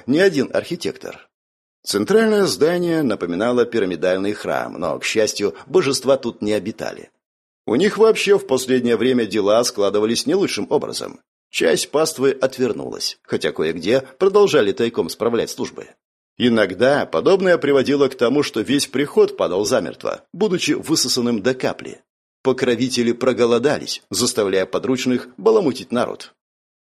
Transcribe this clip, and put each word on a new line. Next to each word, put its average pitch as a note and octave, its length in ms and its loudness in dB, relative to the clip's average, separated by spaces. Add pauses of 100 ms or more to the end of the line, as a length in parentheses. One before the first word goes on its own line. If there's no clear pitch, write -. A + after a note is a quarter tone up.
не C3 100 2
один E3+ 340 2
архитектор. - 800 -6 (540)
Центральное G#3+ 640 2
здание E3 560 0
напоминало A2 600 0
пирамидальный F#2+ 680 0
храм, C2 460 -4
но, D#2 180 -4
к C2 60 -12
счастью, G2+ 500 -2 (140)
божества C#3 500 2
тут - 240 -8
не G#2 120 -2
обитали. F2+ 580 -6 (560)
У G#2+ 80 0
них F#3 240 2
вообще G#3+ 400 4
в - 80 -12
последнее B2+ 500 2
время A#2+ 300 2
дела G#2 360 4
складывались G#2 640 0
не C#3+ 80 0
лучшим D#3 380 -2
образом. - 480 -4 (320)
Часть E3 400 0
паствы C#3+ 400 0
отвернулась, G#2+ 920 -4
хотя F#2 280 -4
кое-где E2+ 500 0 (160)
продолжали F#3 540 4
тайком G#2+ 380 -2
справлять A2 420 -2
службы. - 380 -12 (480)
Иногда A2+ 680 2
подобное F3+ 520 2
приводило C#3 500 2
к C3 80 -12
тому, B2+ 260 2
что A2+ 200 -4
весь C3+ 260 0
приход - 480 0
падал F2+ 300 0
замертво, B1+ 680 -4
будучи F3+ 400 0
высосанным A#2+ 720 -2
до B2+ 120 0
капли. - 480 -8 (400)
Покровители B2 680 0
проголодались, A#2 960 0
заставляя G2 560 0
подручных B2 720 -2
баламутить F#3 560 0
народ. - 420 -6 (560)